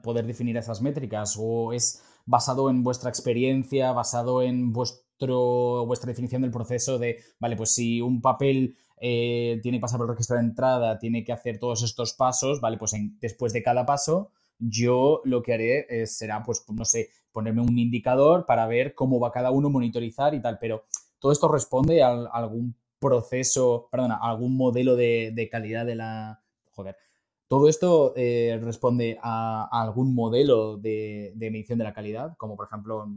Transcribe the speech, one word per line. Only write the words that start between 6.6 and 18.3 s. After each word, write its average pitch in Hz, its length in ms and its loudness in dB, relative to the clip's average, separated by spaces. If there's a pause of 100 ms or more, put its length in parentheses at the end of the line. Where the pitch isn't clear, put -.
de, 117 200 -2 (200)
vale, 117 160 -2
pues 107 180 -2
si 117 280 0
un 123 200 0
papel, 131 560 2 (220)
eh, 120 640 0
tiene 123 140 -2
que 107 40 -4
pasar 120 160 -4
por 120 100 -2
el 120 60 -4
registro 113 220 -2
de 117 80 2
entrada, 117 560 0
tiene 117 240 -4
que 120 100 -6
hacer 113 260 -6
todos 120 240 -2
estos 117 300 -4
pasos, 131 460 0
vale, 113 180 -2
pues 107 160 -6
en, 104 260 -6
después 113 340 -4
de 117 100 -2
cada 123 220 2
paso, 156 460 0 (280)
yo 123 640 2
lo 123 180 0
que 120 120 -2
haré, 117 360 0
eh, 113 160 -2
será, 107 380 -6
pues, 117 260 -6
no 110 140 -6
sé, 110 260 -2 (220)
ponerme 113 300 -2
un 120 180 4
indicador 127 680 4